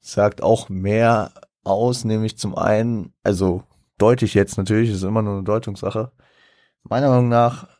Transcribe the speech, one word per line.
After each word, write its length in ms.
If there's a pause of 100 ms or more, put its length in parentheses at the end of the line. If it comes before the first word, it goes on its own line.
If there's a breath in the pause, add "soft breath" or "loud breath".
sagt 420
auch 260
mehr 640 (300)
aus, 420
nämlich 320
zum 200
einen, 560 (100)
also 400 (360)
deutlich 360
jetzt 240
natürlich, 320
ist 120
immer 200
nur 120
eine 80
Deutungssache. 680 (720 soft breath)
Meiner 260
Meinung 200
nach 380 (140)